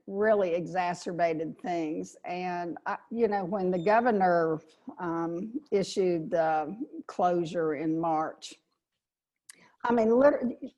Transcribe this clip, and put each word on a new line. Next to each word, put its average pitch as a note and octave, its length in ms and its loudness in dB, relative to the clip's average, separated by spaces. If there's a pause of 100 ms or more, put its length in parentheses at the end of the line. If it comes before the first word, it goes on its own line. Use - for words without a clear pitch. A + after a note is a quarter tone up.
really G3+ 480 2
exacerbated E3+ 1040 -2
things. E3+ 560 -4 (100)
And, F3 600 -6
I, F#3+ 120 -4 (120)
you A#3 180 2
know, G3+ 160 0
when F#3 280 0
the F#3 80 0
governor, F#3 800 4 (400)
um, E3+ 600 -6 (120)
issued F3+ 580 0
the D#3 480 0 (300)
closure F3 640 0
in D#3+ 260 -2
March, D#3+ 540 -4 (1300)
I A#3+ 80 0
mean, A3+ 240 4
lit-, C4+ 440 4 (180)